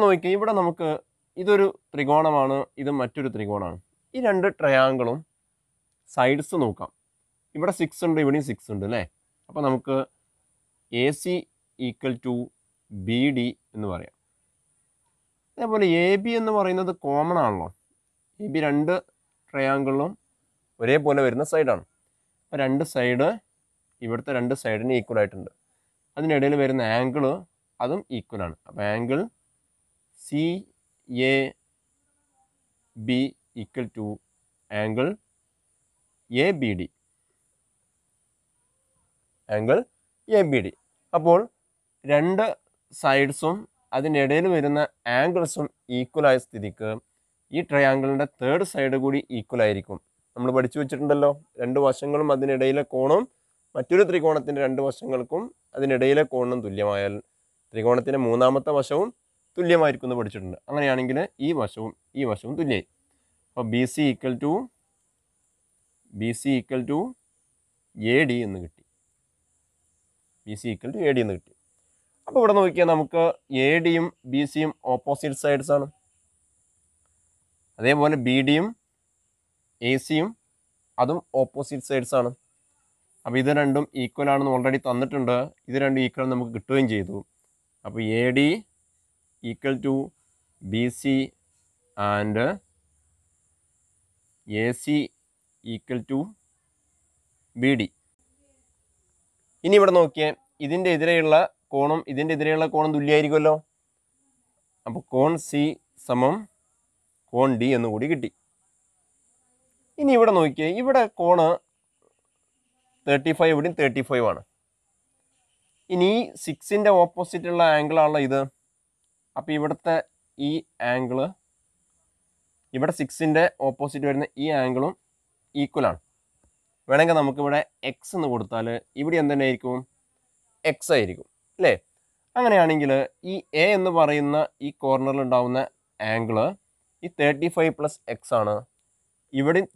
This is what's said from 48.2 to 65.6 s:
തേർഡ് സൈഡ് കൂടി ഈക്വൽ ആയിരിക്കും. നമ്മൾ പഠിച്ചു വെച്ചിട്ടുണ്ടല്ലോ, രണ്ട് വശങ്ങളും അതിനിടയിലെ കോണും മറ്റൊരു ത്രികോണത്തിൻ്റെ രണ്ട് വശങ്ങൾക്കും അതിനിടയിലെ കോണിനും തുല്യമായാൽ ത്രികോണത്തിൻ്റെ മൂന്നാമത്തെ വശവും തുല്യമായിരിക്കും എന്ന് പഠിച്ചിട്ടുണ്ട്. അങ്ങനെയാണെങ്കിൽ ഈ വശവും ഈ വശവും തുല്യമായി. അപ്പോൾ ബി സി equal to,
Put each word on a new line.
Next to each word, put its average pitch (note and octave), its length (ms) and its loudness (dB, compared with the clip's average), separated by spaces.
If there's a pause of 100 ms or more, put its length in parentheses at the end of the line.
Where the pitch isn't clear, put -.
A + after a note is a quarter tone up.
തേർഡ് D#3+ 300 0
സൈഡ് C3+ 320 -2
കൂടി C#3 160 0 (200)
ഈക്വൽ A#2+ 260 -4
ആയിരിക്കും. G2 320 -2 (380)
നമ്മൾ B2 220 -2
പഠിച്ചു B2+ 240 0
വെച്ചിട്ടുണ്ടല്ലോ, C#3+ 500 0 (300)
രണ്ട് B2+ 240 -2
വശങ്ങളും C#3+ 500 0
അതിനിടയിലെ C3+ 480 0 (100)
കോണും C#3 300 2 (520)
മറ്റൊരു E3+ 340 2
ത്രികോണത്തിൻ്റെ D3 560 0
രണ്ട് C3 220 -2
വശങ്ങൾക്കും C3+ 560 -6 (320)
അതിനിടയിലെ C3+ 480 2 (100)
കോണിനും B2 320 -2
തുല്യമായാൽ G2+ 480 -2 (600)
ത്രികോണത്തിൻ്റെ B2 540 0
മൂന്നാമത്തെ B2+ 520 2
വശവും E3 300 -2 (480)
തുല്യമായിരിക്കും E3 500 2
എന്ന് B2 120 -4
പഠിച്ചിട്ടുണ്ട്. G2 380 -8 (120)
അങ്ങനെയാണെങ്കിൽ C3 480 -2 (300)
ഈ - 20 0 (120)
വശവും A2 300 -8 (280)
ഈ C#3 120 -4
വശവും A2+ 280 -8
തുല്യമായി. C3 260 -2 (680)
അപ്പോൾ B2 220 -6
ബി B2 80 2 (120)
സി D3+ 180 -2
equal B2+ 320 -6
to, D3 80 -2 (1700)